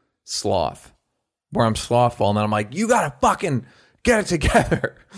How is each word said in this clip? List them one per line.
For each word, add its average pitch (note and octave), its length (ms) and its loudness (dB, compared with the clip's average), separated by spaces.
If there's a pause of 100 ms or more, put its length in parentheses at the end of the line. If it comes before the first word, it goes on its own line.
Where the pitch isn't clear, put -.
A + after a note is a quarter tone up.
(240)
sloth, - 680 -4 (600)
where B2 140 2
I'm A2 80 0
slothful, A#2+ 540 0
and G#2 80 0
then G#2 80 0
I'm G#2 60 -2
like, G#2+ 240 -4
"You G#3+ 120 -2
gotta G#3 340 0
fucking F3 440 0 (380)
get A3+ 180 2
it G3 60 -6
together." - 680 0 (240)